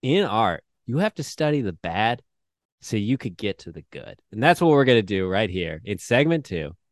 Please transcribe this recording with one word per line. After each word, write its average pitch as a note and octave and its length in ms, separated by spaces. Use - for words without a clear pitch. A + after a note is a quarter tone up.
in E3+ 220
art, G#2 380
you B2 120
have G#3+ 160
to D#3 80
study D3 400
the F#2+ 100
bad G2+ 480
so - 180
you A2+ 180
could F#2+ 220
get G2+ 220
to E2 120
the D#2+ 180
good. - 280
And A2 100
that's E3+ 180
what E3 100
we're C#3 140
gonna B2 180
do F#2+ 260
right G2+ 220
here E2+ 340
in G2+ 140
segment C#3+ 480
two, D#2+ 280